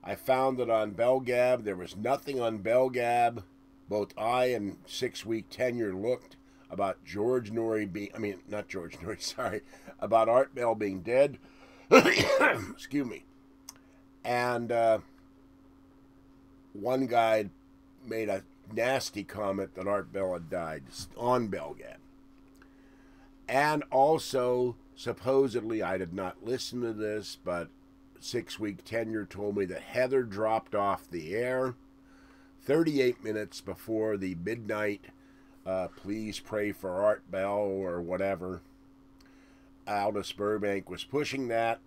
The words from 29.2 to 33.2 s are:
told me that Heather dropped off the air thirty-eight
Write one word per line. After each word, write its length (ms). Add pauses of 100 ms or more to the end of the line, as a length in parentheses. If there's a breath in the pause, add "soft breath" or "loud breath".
told 300
me 100
that 160
Heather 400
dropped 520
off 360
the 240
air 400 (880 loud breath)
thirty-eight 640